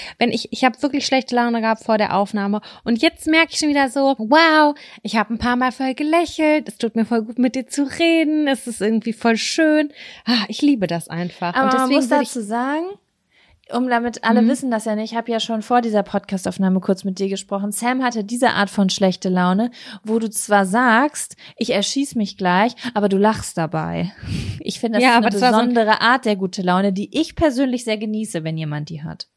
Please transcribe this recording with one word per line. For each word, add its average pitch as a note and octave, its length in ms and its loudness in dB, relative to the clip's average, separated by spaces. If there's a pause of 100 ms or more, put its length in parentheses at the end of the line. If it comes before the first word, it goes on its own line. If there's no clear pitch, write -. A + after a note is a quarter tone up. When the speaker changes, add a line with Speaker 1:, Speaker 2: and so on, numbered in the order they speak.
(180)
Speaker 1:
Wenn A#3+ 140 0
ich, - 220 -6
ich - 100 -4
hab B3 180 0
wirklich C#4+ 240 -2
schlechte B3+ 300 0
Laune A#3+ 260 0
gehabt A3 220 -2
vor A3 140 0
der G#3 180 0
Aufnahme G3+ 460 -2 (240)
und A#3 160 0
jetzt E4 260 -2
merk D#4+ 240 2
ich - 80 -6
schon D4+ 100 0
wieder C#4 200 2
so, C4+ 280 2
wow, D4+ 580 4 (280)
ich G#3+ 140 -6
hab G#3 120 0
ein A#3 100 -4
paar B3 160 2
Mal B3+ 180 0
voll C4 220 -4
gelächelt, D4+ 720 2
es - 80 -18
tut A3+ 180 -2
mir A3+ 100 2
voll A3+ 180 0
gut, A3+ 160 -8
mit B3+ 160 2
dir C4 120 -6
zu - 160 -2 (160)
reden, D#4 480 2
es C4+ 200 -2
ist A3+ 140 -8
irgendwie G#3+ 320 0
voll A3+ 240 2
schön. D4+ 540 2 (340)
Ah, A3+ 220 0
ich - 140 -6
liebe C4+ 260 2
das E3+ 220 -4
einfach. F3 460 -6
Speaker 2:
Aber C4+ 80 2
Speaker 1:
Und C4 100 2
Speaker 2:
man C4 160 2
Speaker 1:
deswegen C#4 60 2
Speaker 2:
muss C4 160 2
Speaker 1:
würde D4 120 2
ich - 60 -6
Speaker 2:
dazu A#3+ 120 -6
sagen, B3+ 440 -4 (840)
um B3 160 -2
damit A#3+ 360 -2
alle A3 180 4
Speaker 1:
Mhm. A3+ 80 6
Speaker 2:
wissen C4+ 220 -2
das G#3+ 140 -2
ja G#3+ 100 -2
nicht, A3 160 -6
ich A#3 40 -8
hab A3+ 140 -6
ja A3+ 100 0
schon A3 220 -4
vor B3 200 2
dieser G#3+ 200 2
Podcast-Aufnahme F#3+ 800 -2
kurz F#3 240 -2
mit F#3+ 160 -6
dir G3 100 -2
gesprochen. G3 420 -6
Sam B3 300 -2
hatte A3+ 220 -2
diese A#3+ 260 0
Art G3+ 220 0
von G3 180 2
schlechte F#3 400 0
Laune, F#3 400 2 (340)
wo A3 140 -2
du A3+ 100 -2
zwar G3+ 380 0
sagst, A#3+ 720 0 (200)
ich - 140 -4
erschieß G3+ 460 -2
mich G#3+ 200 -4
gleich, F#3+ 380 2 (220)
aber G#3 140 2
du G3 80 2
lachst G#3 420 0
dabei. E3 520 -4 (480)
Ich - 200 -10
finde, A3+ 180 -2
das B3 60 4
Speaker 1:
Ja, C4 80 6
Speaker 2:
ist A#3 60 6
Speaker 1:
aber G#3+ 100 4
Speaker 2:
eine G3+ 60 0
Speaker 1:
das G3+ 100 0
war B3 100 6
so A3 60 4
ein B3 100 2
Speaker 2:
besondere A3 320 2
Art B3 240 2
der G#3+ 100 2
gute F#3+ 280 -6
Laune, F#3 300 2
die G3+ 220 -6
ich D#4+ 200 -2
persönlich B3+ 480 0
sehr G#3+ 160 -2
genieße, G#3+ 440 -6
wenn D#3+ 140 -4
jemand D3 320 -6
die D#3 140 -12
hat. D#3+ 340 -12